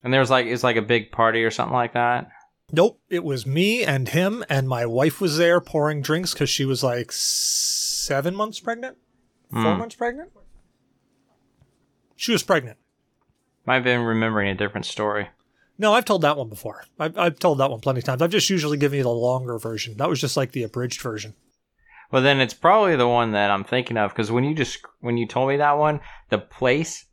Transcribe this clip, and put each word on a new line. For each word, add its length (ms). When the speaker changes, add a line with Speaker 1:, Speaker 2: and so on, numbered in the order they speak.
Speaker 1:
And 100
there 100
was, 100
like, 160
it's 160
like 140
a 40
big 300
party 320
or 80
something 240
like 180
that? 360
Speaker 2:
Nope. 320
It 160
was 220
me 400
and 240
him, 400
and 180
my 200
wife 340
was 160
there 240
pouring 400
drinks 320
'cause 160
she 160
was, 180
like, 280
seven 1200
months 240
pregnant? 380
Four 240
Speaker 1:
Mm. 20
Speaker 2:
months 180
pregnant? 360
She 160
was 100
pregnant. 380
Speaker 1:
Might 80
have 80
been 180
remembering 480
a 60
different 320
story. 420
Speaker 2:
No, 160
I've 120
told 180
that 120
one 140
before. 340
I've, 160
I've 240
told 200
that 100
one 100
plenty 200
of 60
times. 180
I've 80
just 180
usually 300
given 180
you 60
the 80
longer 480
version. 380
That 120
was 100
just, 160
like, 180
the 100
abridged 380
version. 340
Speaker 1:
Well, 120
then 160
it's 160
probably 400
the 120
one 260
that 180
I'm 120
thinking 340
of, 180
'cause 160
when 140
you 100
just, 240
when 180
you 100
told 220
me 80
that 200
one, 220
the 100
place 720